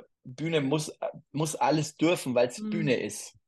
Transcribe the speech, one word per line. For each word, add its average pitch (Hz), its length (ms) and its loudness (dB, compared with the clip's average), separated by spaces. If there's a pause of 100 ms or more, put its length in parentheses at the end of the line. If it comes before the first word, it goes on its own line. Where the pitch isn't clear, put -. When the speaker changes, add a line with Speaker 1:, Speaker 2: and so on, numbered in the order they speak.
(240)
Speaker 1:
Bühne 151 380 -2
muss, 147 300 0 (400)
muss 156 240 -2
alles 147 420 2
dürfen, 156 380 2
weil's 123 240 2
Speaker 2:
Mhm. 214 100 -6
Speaker 1:
Bühne 160 300 2
ist. - 360 -8 (120)